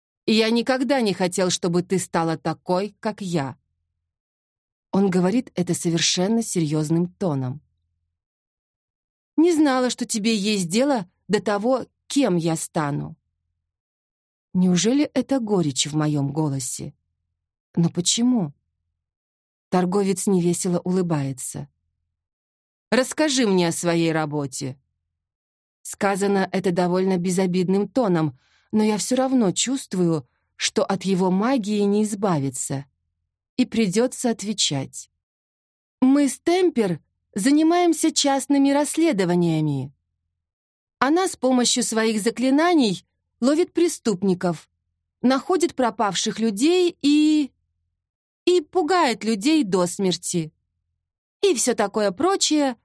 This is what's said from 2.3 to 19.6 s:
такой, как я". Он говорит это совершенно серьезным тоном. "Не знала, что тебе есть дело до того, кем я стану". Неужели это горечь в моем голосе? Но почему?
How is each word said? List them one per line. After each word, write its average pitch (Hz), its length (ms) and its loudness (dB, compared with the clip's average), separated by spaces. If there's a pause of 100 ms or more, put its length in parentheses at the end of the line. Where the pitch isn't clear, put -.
такой, 180 600 -4
как 214 220 -8
я". 165 360 -4 (1300)
Он 196 180 2
говорит 185 460 0
это 175 200 -2
совершенно 180 680 0
серьезным 165 720 -2
тоном. 139 480 -4 (1800)
"Не 339 160 4
знала, 262 360 2
что 233 160 -6
тебе 226 300 0
есть 196 340 0
дело 233 380 0 (200)
до 202 140 0
того, 233 440 -2 (220)
кем 240 280 2
я 165 200 0
стану". 147 600 -6 (1400)
Неужели 185 600 2
это 269 260 0
горечь 180 480 0
в 147 80 -6
моем 151 360 0
голосе? 139 640 -6 (840)
Но 165 140 2
почему? 226 640 0 (1160)